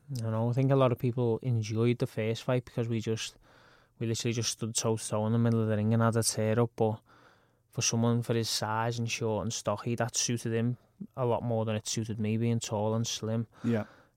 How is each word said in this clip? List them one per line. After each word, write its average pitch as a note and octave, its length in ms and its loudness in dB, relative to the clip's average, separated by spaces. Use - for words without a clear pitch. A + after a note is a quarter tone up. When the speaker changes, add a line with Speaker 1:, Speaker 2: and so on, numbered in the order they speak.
Speaker 1:
I A2+ 60 -2
know, A2+ 200 0
I - 20 0
think C3+ 200 2
a C3+ 40 4
lot C3 140 6
of A#2+ 80 0
people A#2+ 420 0
enjoyed A#2 600 2
the - 80 0
first A2+ 340 -4
fight B2+ 220 0
because A#2 240 -4
we A#2 120 0
just, A2 360 -4
we A#2 80 -2
literally A#2 240 -2
just A2+ 180 -2
stood A2+ 240 -6
toe A2+ 220 0
to - 120 -8
toe G#2+ 180 0
in A2 60 2
the A#2 60 4
middle A#2 240 4
of A2 60 0
the A2 80 2
ring G#2+ 180 2
and A2+ 80 4
had A2+ 140 4
a A2+ 80 2
tear A2 340 0
up, A#2 160 2
but G#2+ 240 0
for - 120 -8
someone A#2 400 2
for A#2 120 -2
his A2+ 140 0
size A2+ 500 -2
and A#2 100 -2
short A2 360 -2
and A#2 80 -2
stocky, A2 420 -2
that A#2 220 -2
suited A#2 360 -2
him A#2 240 2
a C3 80 -2
lot A#2 200 2
more A2+ 200 0
than A2 120 -2
it G#2+ 100 -4
suited A2+ 320 -4
me A2 180 0
being A#2 220 2
tall A2 380 -2
and A2+ 100 -2
slim. A2+ 400 -4
Speaker 2:
Yeah. A2+ 220 0